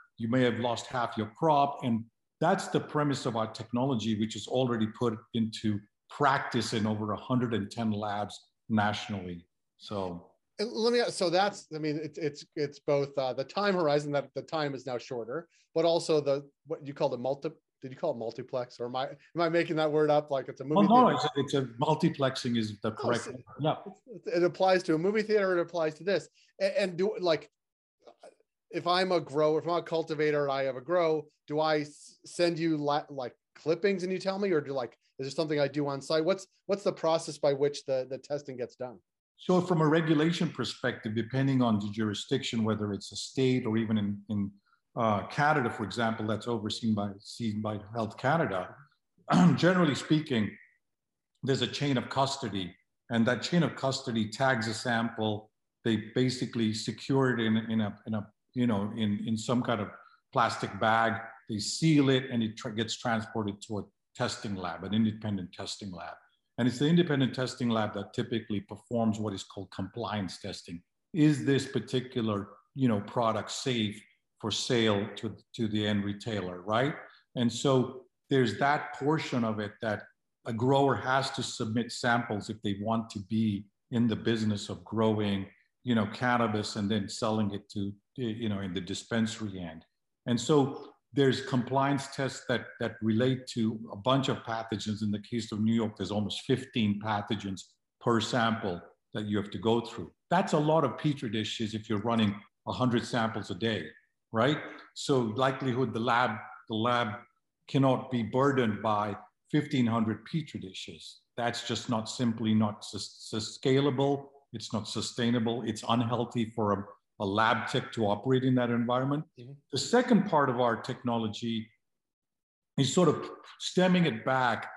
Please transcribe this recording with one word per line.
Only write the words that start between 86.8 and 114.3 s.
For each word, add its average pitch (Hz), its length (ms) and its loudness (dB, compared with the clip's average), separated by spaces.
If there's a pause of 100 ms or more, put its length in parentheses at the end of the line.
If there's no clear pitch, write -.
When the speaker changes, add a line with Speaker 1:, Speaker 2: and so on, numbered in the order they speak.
Speaker 1:
then 104 160 -2
selling 107 460 -2
it 101 160 -12
to, 101 240 -6 (220)
you 117 340 -4
know, 101 100 -4
in 95 140 -6
the 92 80 -4
dispensary 104 800 -4
end. 80 260 -12 (400)
And 117 140 0
so 139 540 2 (180)
there's 131 300 4
compliance 135 760 0
tests 135 320 -4
that, 113 200 -2 (120)
that 113 220 -4
relate 127 460 2
to 110 320 -2 (120)
a - 40 -10
bunch 127 340 2
of 117 140 0
pathogens. 110 580 -4
In 107 100 0
the 101 80 -2
case 110 320 -8
of 107 80 -6
New 110 140 2
York, 110 240 0
there's 95 140 -4
almost 104 300 -2
fifteen 113 640 0
pathogens 101 580 -4 (380)
per 117 220 2
sample 110 580 0 (360)
that 107 100 -6
you 104 100 -2
have 101 140 -2
to - 80 -10
go 113 240 2
through. - 300 -10 (180)
That's 196 240 2
a 175 40 4
lot 156 280 4
of 113 140 -2
petri 135 300 -2
dishes 107 440 -4
if 110 160 -6
you're 104 100 0
running 113 400 2 (280)
a 117 40 -4
hundred 120 340 2
samples 113 440 -2
a 101 60 -6
day, 101 320 -2 (440)
right? 131 280 2 (340)
So 135 280 0 (140)
likelihood 131 600 0
the 113 40 -2
lab, 117 380 2 (320)
the 113 60 -4
lab 120 320 2 (600)
cannot 131 440 2
be 120 100 0
burdened 127 600 2
by 104 320 0 (340)
fifteen 139 380 2
hundred 113 380 0
petri 151 340 -6
dishes. - 640 -14 (160)
That's 120 300 -4
just 113 220 -4
not, 113 180 0
simply 113 460 0
not 107 320 2
sus-, - 320 -10
sus-, - 400 -8
scalable. 139 680 2 (280)